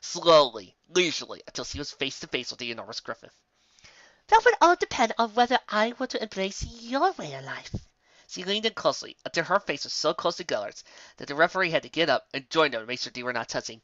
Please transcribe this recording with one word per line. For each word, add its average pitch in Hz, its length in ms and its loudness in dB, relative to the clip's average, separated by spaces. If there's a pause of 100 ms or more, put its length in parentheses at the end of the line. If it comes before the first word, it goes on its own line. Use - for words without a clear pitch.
slowly, 143 720 4 (140)
leisurely, 143 580 -2
until - 200 -10
she - 120 -12
was 143 140 -10
face 135 260 -8
to - 80 -14
face 131 220 -6
with - 100 -12
the 120 120 -10
enormous 110 300 -12
Griffith. - 340 -14 (960)
That 453 140 6
would 480 160 6
all 339 160 8
depend 269 440 0
on 226 160 0
whether 240 240 4 (100)
I 214 300 0
were 262 80 -6
to 247 160 -4
embrace 196 400 -6
your 240 500 -2
way 170 220 -10
of 135 100 -12
life. - 300 -12 (520)
She - 160 -12
leaned 202 220 -2
in 226 80 0
closely - 540 -2
until - 180 -2
her 180 160 2
face 147 240 -6
was - 80 -10
so - 220 0
close 175 220 -2
to - 80 -10
Gellert's 113 380 -6 (360)
that - 100 -14
the 143 60 -8
referee 185 380 2
had 151 100 2
to 127 80 -14
get 160 180 0
up 127 240 2
and 135 160 -8
join 156 220 4
them 120 100 -4
to 110 60 -10
make 123 140 -6
sure 123 120 -8
they 127 100 -12
were 123 120 -4
not 113 160 -4
touching. 117 340 -8